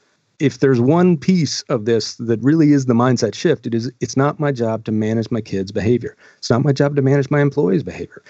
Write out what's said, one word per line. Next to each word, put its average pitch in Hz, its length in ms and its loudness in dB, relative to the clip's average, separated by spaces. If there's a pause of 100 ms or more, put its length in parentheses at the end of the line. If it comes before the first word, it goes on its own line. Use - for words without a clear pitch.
(400)
If 143 200 -2
there's 135 220 4
one 170 360 4
piece 170 460 0
of 113 220 -4
this 113 300 -2
that 113 260 -2
really 147 320 4
is 139 120 2
the 123 80 2
mindset 120 400 2
shift, 147 320 -2
it 117 80 -4
is, 117 160 -4 (120)
it's - 160 -6
not 143 240 0
my 147 100 0
job 113 340 -4
to 113 60 -6
manage 110 400 -2
my 113 80 -2
kids' 98 320 -6
behavior. 113 460 -2 (220)
It's - 100 -6
not 120 160 2
my 143 80 2
job 143 240 0
to 139 40 2
manage 135 300 0
my 147 100 2
employees' 147 400 0
behavior. - 480 -14